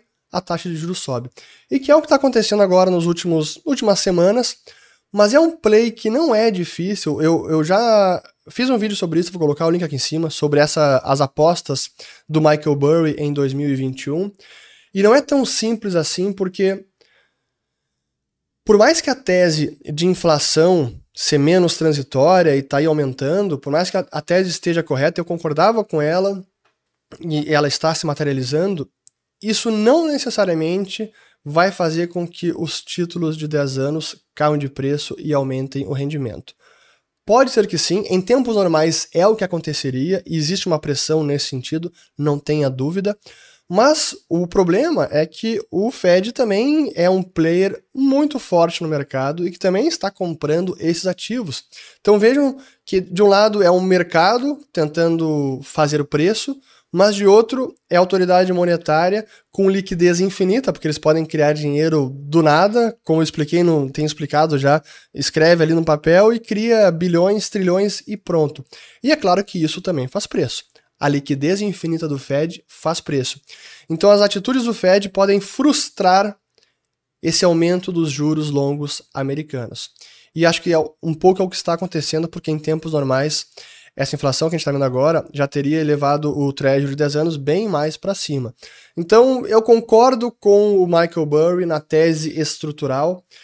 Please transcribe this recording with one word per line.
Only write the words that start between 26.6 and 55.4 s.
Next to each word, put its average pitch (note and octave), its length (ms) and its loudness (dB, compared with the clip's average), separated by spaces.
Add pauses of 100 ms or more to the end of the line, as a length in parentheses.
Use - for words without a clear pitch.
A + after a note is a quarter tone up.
e D#3 320 -6
ela D3 160 2
está D#3+ 260 -2
se D#3 120 -4
materializando, D3 840 -4 (520)
isso G#3+ 280 -2
não A#3 380 2
necessariamente G3 1040 -4 (320)
vai E3 280 0
fazer E3+ 360 -2
com F3 180 -6
que E3+ 300 -6
os - 260 -6
títulos E3+ 540 -6
de D#3 120 -8
dez C#3+ 300 -2
anos D3 460 -4 (100)
caiam D3+ 240 0
de C#3 120 -4
preço C#3 500 -6
e D3+ 140 -4
aumentem C3+ 520 -4
o D#3+ 60 -8
rendimento. C#3 640 -8 (720)
Pode B3 260 4
ser G3+ 160 2
que F3 100 -4
sim, F#3 300 -2
em F#3 140 0
tempos A#3+ 340 0
normais E3 580 2
é F3 140 4
o A3 80 4
que G#3+ 80 -4
aconteceria, D#3 840 -4
e E3 120 -6
existe D#3+ 300 -4
uma D#3+ 120 0
pressão D3+ 440 -2
nesse C#3+ 240 -2
sentido, D#3+ 440 -8 (260)
não D3 220 -2
tenha D3+ 300 -2
dúvida, F3 480 -4 (540)
mas C4+ 440 2 (120)
o F3 200 -2
problema G3 640 2
é D3+ 160 0
que A3+ 420 -6
o G#3+ 220 -2
Fed F#3+ 400 2
também B3 640 0
é F3 120 2
um F#3+ 140 2
player F3+ 640 0 (100)
muito C#4 460 0
forte E3+ 420 0
no E3 80 -4
mercado C#3+ 580 -4
e F#3 40 -8
que E3+ 80 -20
também G3 280 0
está B3+ 220 -4
comprando E3+ 720 -4
esses E3 260 -4
ativos. F#3 600 -6 (360)
Então G#3 160 4
vejam C4 400 2 (260)
que - 160 -2
de F#3 220 -4
um G#3 60 6
lado G#3 340 4
é F3 80 6
um F#3 100 4
mercado F#3 800 0 (160)
tentando D#3 880 -2